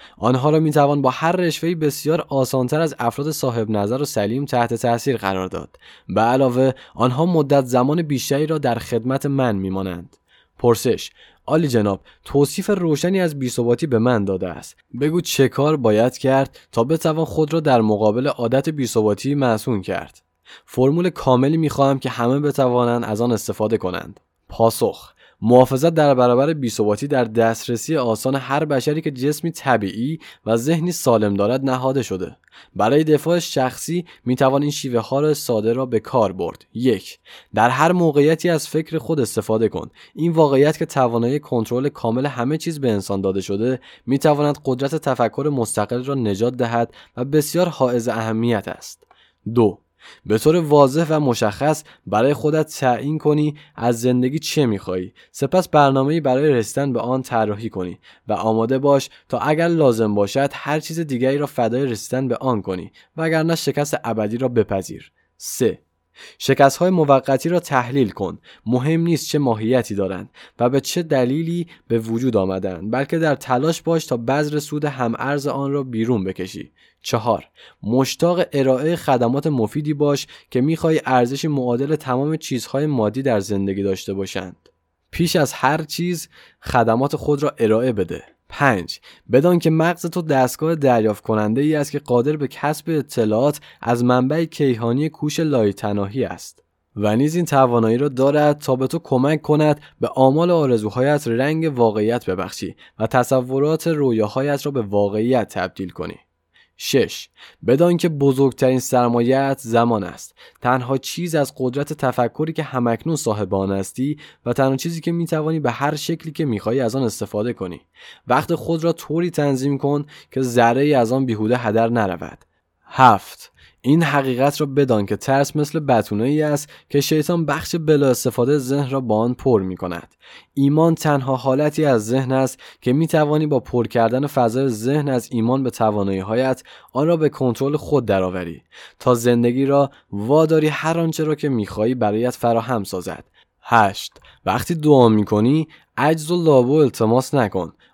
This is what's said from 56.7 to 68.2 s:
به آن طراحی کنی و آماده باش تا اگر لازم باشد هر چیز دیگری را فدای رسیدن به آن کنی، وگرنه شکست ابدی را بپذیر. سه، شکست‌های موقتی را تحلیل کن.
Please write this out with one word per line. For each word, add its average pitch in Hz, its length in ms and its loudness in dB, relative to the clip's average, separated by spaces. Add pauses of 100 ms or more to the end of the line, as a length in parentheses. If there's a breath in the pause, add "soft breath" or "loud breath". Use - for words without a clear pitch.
به 117 60 -2
آن 127 220 -2
طراحی 110 480 -4
کنی 90 300 -8 (280 soft breath)
و - 60 -2
آماده 113 440 0
باش 139 320 2 (200 soft breath)
تا 120 100 -4
اگر 156 280 0
لازم 120 480 2
باشد 117 380 0
هر 151 260 -6
چیز 160 200 -8
دیگری 135 380 -2
را 147 80 -2
فدای 123 400 -2
رسیدن 127 420 -4
به 120 100 -2
آن 123 240 -2
کنی، 90 300 -8 (260 soft breath)
وگرنه 160 380 0
شکست 143 480 -2
ابدی 110 340 -2
را 131 100 -2
بپذیر. 104 640 -2 (260)
سه، - 440 -2 (560 loud breath)
شکست‌های 139 520 2
موقتی 143 600 2
را 175 100 0
تحلیل 131 500 0
کن. 87 300 -8 (260 loud breath)